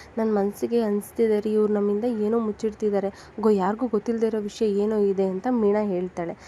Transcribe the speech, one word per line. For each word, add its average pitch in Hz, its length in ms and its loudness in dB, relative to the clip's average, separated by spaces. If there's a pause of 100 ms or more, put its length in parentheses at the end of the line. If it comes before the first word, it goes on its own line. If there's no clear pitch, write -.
(180)
"ನನ್ 220 180 0
ಮನ್ಸಿಗೆ 208 460 0
ಅನ್ಸ್ತಿದೆ 208 580 0
ರೀ, 214 140 -2
ಇವ್ರು 214 200 4
ನಮ್ಮಿಂದ 208 300 0
ಏನೋ 226 360 0
ಮುಚ್ಚಿಡ್ತಿದ್ದಾರೆ, 208 680 -2 (320)
ಗೊ-, 214 140 4
ಯಾರಿಗೂ 208 320 0
ಗೊತ್ತಿಲ್ದೇ 226 400 0
ಇರೋ 220 120 -2
ವಿಷಯ 208 260 -4
ಏನೋ 208 320 0
ಇದೆ" 196 280 2
ಅಂತ 190 240 -4
ಮೀನಾ 214 300 2
ಹೇಳ್ತಾಳೆ. 180 580 -4 (100)